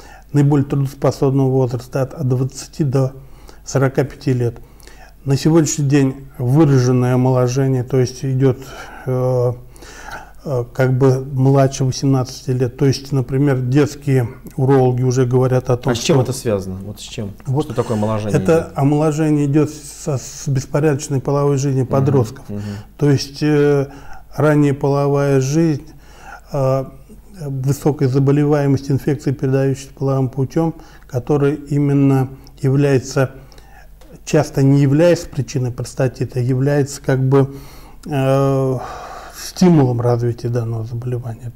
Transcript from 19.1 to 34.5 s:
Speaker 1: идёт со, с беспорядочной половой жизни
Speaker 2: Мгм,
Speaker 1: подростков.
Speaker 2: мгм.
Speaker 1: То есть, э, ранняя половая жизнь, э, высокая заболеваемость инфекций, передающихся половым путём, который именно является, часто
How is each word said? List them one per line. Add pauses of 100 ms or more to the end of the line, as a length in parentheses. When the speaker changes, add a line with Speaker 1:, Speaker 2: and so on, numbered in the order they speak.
Speaker 1:
идёт
со,
с
беспорядочной
половой
жизни
Speaker 2:
Мгм,
Speaker 1:
подростков.
Speaker 2:
мгм. (360)
Speaker 1:
То
есть,
э, (460)
ранняя
половая
жизнь, (640)
э, (600)
высокая
заболеваемость
инфекций,
передающихся
половым
путём, (340)
который
именно (300)
является, (920)
часто